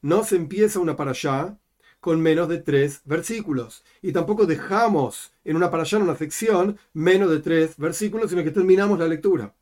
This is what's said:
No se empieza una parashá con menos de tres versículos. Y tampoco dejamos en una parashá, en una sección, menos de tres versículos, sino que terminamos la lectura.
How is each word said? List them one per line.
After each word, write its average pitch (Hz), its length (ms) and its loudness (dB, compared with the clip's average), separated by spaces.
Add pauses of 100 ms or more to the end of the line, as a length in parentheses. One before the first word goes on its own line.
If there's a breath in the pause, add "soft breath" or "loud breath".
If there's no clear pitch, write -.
No 180 240 2
se 202 100 0
empieza 185 440 0
una 160 180 -2
parashá 143 600 -4 (440 soft breath)
con 165 180 0
menos 160 300 2
de 170 80 -2
tres 143 480 0
versículos. 156 800 -6 (160 soft breath)
Y 190 100 -4
tampoco 202 340 2
dejamos 175 840 0 (140)
en 156 100 -2
una 175 160 0
parashá, 165 260 -2
en 208 60 2
una 170 140 0
sección, 202 600 0 (140)
menos 180 380 2
de 156 100 0
tres 160 380 0
versículos, 208 540 -4
sino 180 120 -2
que 156 80 -2
terminamos 190 480 4
la 165 80 0
lectura. 160 540 0